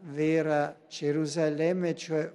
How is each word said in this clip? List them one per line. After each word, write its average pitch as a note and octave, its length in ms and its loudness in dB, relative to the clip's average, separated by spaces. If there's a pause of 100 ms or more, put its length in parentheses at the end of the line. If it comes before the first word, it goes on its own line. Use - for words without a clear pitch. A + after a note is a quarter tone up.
vera D3+ 720 0 (140)
Gerusalemme, D#3 1040 0
cioè D#3+ 400 -4